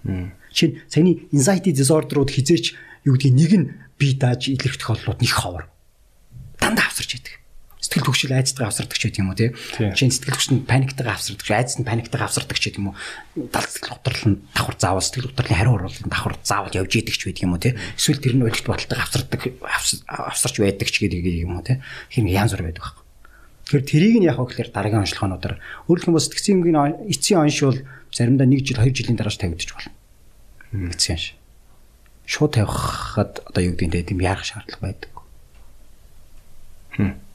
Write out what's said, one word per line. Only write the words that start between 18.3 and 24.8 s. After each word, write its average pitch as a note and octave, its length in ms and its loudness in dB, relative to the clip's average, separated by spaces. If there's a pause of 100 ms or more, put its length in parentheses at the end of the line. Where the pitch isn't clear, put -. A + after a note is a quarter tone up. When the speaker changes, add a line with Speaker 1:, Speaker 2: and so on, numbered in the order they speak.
Speaker 2:
нь C3 40 6
ойлгохт A2 240 0
болтойгоо - 400 -2
хавсардаг, - 360 -4 (200)
хавс-, - 400 -4
хавсарч - 540 -4 (100)
байдаг - 240 0
ч - 60 -4 (100)
гэдэг F2 280 0 (120)
юм F2+ 80 -4
уу, F2 80 -6
тий? C3 160 2 (320)
Хин A2+ 160 2
янз G2 320 2
бүр F2 160 -4
байдаг - 160 -12
байхгүй. - 160 -20 (640)
Тэгэхээр C3+ 160 2
тэрийг G3 320 6
нь F#3 160 6
яг C3 80 -2
гэхээр - 320 -4
дараагийн G#2 320 2